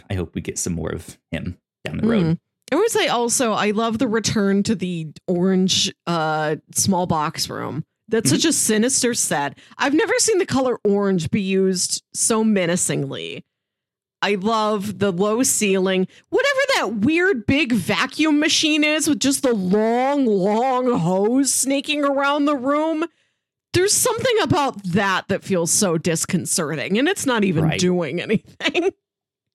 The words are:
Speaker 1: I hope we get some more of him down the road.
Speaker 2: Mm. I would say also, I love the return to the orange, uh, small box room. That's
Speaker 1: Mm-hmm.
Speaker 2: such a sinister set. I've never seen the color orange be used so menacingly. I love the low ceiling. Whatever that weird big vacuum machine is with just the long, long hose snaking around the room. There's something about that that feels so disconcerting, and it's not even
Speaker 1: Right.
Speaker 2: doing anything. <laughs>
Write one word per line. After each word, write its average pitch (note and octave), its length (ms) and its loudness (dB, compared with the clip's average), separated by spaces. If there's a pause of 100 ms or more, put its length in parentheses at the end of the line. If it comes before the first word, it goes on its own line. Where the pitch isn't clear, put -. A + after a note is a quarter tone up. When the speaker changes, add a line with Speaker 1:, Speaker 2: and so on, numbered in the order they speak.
Speaker 1:
I G2+ 60 -4
hope F2+ 200 -6
we - 60 -6
get - 180 -10
some - 140 -4
more D#2+ 180 -6
of - 280 -12 (120)
him - 280 -8 (260)
down - 140 -8
the A3 100 0
road. A3 160 2
Speaker 2:
Mm. D#3+ 140 0 (340)
I C4+ 40 0
would A4 140 2
say G#4 180 0
also, A#3 440 0
I G3 200 0
love A3+ 260 -2
the C4+ 100 0
return G3+ 560 0
to G#3+ 100 0
the F3 340 -6 (200)
orange, F#3 680 2 (120)
uh, D#3 500 0 (180)
small F3+ 320 0
box D#3+ 440 -2
room. A2+ 340 -8 (240)
That's A3+ 220 0
Speaker 1:
Mm-hmm. D4+ 60 2
Speaker 2:
such - 100 0
a D#4 80 2
sinister A#3 600 0
set. C#3+ 440 -2 (200)
I've C4+ 160 0
never G4 240 2
seen A4 200 2
the F#4 80 0
color B3+ 360 0
orange G3 480 2
be G#3+ 120 0
used F#3+ 600 0 (120)
so A3 280 0
menacingly. D3+ 1040 -2 (800)
I G3+ 140 2
love G#3 600 -2
the G3+ 140 0
low G#3 320 0
ceiling. F#3+ 640 0 (220)
Whatever C5 300 2 (160)
that A#3+ 180 -2 (100)
weird E4 420 2
big C#4 260 2
vacuum B3+ 680 2
machine D#4 420 2
is D4+ 260 2
with C#4+ 120 0
just C4+ 220 0
the B3+ 120 2
long, A3+ 720 2
long A#3 720 2
hose G#3 560 2
snaking C#4+ 500 -2
around C#4 420 0
the D4 100 2
room. D4+ 480 0 (720)
There's F#4+ 160 2
something A#4 500 0
about C#4 420 0
that F#3 440 0
that F#3 160 -4
feels E3+ 260 0
so E3+ 280 0
disconcerting, D#3+ 1000 -2
and C#4 100 2
it's - 180 -4
not A#3 180 2
even D#3+ 200 0
Speaker 1:
Right. D#3+ 160 0
Speaker 2:
doing F3+ 400 0
anything. D#4+ 800 -2
<laughs> - 40 -20 (520)